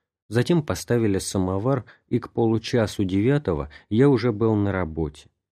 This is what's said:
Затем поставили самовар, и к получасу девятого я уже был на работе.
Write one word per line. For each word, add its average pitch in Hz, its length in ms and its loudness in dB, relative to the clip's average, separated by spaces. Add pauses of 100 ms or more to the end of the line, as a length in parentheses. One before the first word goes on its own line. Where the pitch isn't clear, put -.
(280)
Затем 135 360 2
поставили 110 560 -2
самовар, 101 640 -2 (240)
и 120 100 -2
к - 140 -10
получасу 113 720 0
девятого 98 680 0 (180)
я 127 200 4
уже 120 240 2
был 110 220 0
на 101 180 0
работе. 80 560 -6 (220)